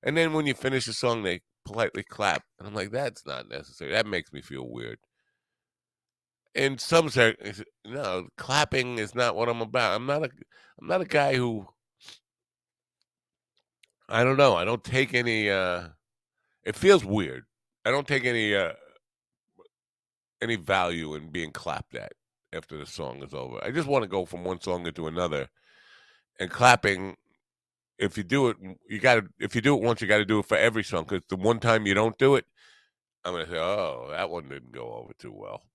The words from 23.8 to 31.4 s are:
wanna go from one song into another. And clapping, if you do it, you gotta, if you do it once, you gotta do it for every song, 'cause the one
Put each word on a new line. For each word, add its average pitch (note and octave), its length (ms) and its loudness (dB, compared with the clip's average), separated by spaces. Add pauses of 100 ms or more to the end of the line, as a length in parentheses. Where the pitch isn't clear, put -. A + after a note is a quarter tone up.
wanna C3 200 0
go F#2 180 -2
from F2 200 -12
one F2+ 160 -6
song F2 260 -4
into D#2+ 200 -8
another. D#2+ 420 -2 (880)
And F#2+ 100 -4
clapping, G2+ 680 4 (800)
if - 200 -2
you G#2 60 -6
do B2 260 2
it, - 80 -4 (300)
you G#2+ 120 -8
gotta, A2+ 280 6 (120)
if - 160 -4
you A#2+ 60 0
do C#3+ 140 6
it G#2 80 0
once, A#2 180 2
you G#2 60 -6
gotta G#2+ 180 4
do G#2+ 140 4
it G2+ 60 -2
for G#2 120 2
every A2 260 4
song, E2+ 220 -4
'cause F#2 240 -4
the F#2+ 60 -2
one G#2+ 240 2